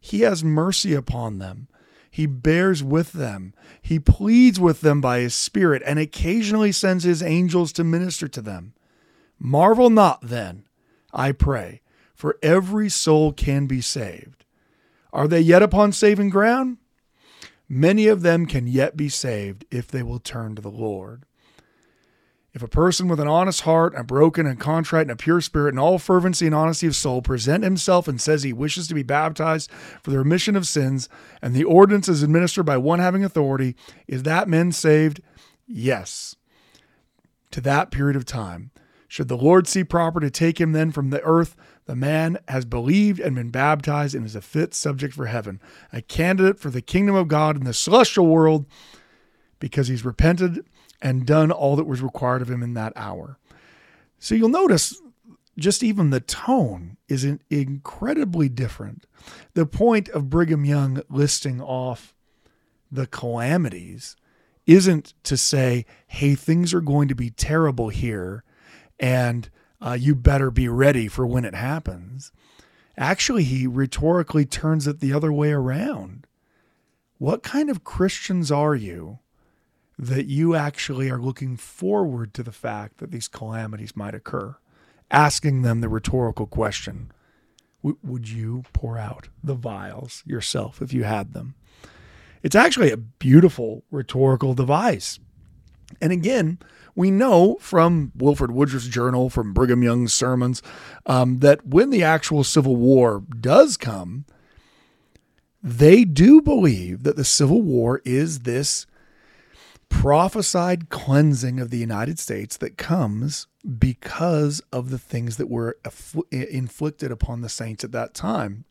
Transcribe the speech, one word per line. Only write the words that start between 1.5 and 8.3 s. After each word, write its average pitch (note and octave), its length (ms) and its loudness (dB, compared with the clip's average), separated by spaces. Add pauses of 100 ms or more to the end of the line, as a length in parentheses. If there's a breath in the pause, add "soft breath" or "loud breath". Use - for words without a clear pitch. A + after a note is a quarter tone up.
He D#3 140 -4
bears D#3 580 0
with D3+ 300 -2
them. G2+ 400 -10 (300 soft breath)
He - 160 -2
pleads A3 600 6
with E3+ 220 2
them D3 200 4
by B2 180 0
his B2 160 -2
Spirit E3 500 0
and D3 140 -2
occasionally G#3 760 0
sends F#3 320 0
his F3 180 2
angels F3 520 0
to E3+ 100 -2
minister E3 440 -2
to C3+ 120 -12